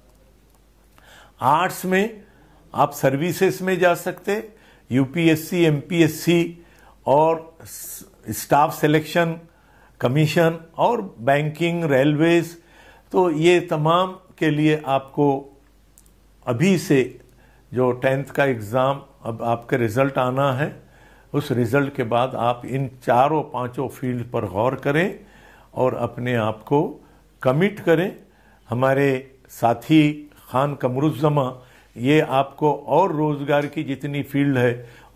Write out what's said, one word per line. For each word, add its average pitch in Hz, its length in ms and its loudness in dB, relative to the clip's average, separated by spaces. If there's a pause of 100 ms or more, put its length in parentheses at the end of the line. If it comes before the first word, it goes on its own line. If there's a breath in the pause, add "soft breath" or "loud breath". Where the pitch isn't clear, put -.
(1400 soft breath)
आर्ट्स 160 420 0
में 196 380 -2 (520 soft breath)
आप 143 180 0
services 170 680 -2
में 185 160 -2
जा 175 160 4
सकते, 185 420 -6 (540 soft breath)
यूपीएससी, 160 760 0
एमपीएससी 165 1000 0 (420 loud breath)
और 160 560 2
स्टाफ - 1120 -4
selection 160 640 0 (640 soft breath)
commission 156 580 2 (200)
और 220 240 0 (180)
banking, 151 640 0
railways, 156 720 2 (560 soft breath)
तो 180 180 2
ये 165 300 4
तमाम 175 560 0 (220)
के 156 120 0
लिए 151 360 2
आपको 135 420 0 (1200)
अभी 156 320 2
से - 400 0 (540 soft breath)
जो 123 200 0
टेंथ 135 340 -2
का - 180 -2
एग्ज़ाम 131 580 -2 (220)
अब 113 180 -8
आपका 117 340 -2
रिज़ल्ट 127 420 0
आना 131 340 0
है, 151 220 -4 (580 soft breath)
उस 147 200 -2
रिज़ल्ट 127 420 0
के 135 100 -4
बाद 120 320 -2
आप 120 300 -2
इन 131 220 -4 (140)
चारों 139 420 2
पांचों 123 460 -6
फील्ड 123 400 -6
पर 117 160 -4
गौर 110 280 -2
करें 143 440 -2 (560 loud breath)
और 127 200 0
अपने 120 420 -4
आप 110 260 -2
को 147 180 2 (640 soft breath)
कमिट 170 380 0
करें। 170 360 0 (520 soft breath)
हमारे 135 400 2 (420)
साथी 147 800 2 (120)
खान 139 320 -2
कमरुज्जमा 139 760 -2 (440 soft breath)
ये 139 240 2
आपको 139 520 0 (160)
और 170 240 2
रोज़गार 147 540 0
की 147 180 -6
जितनी 143 380 -6
फील्ड 139 360 0
है 120 280 0 (280 loud breath)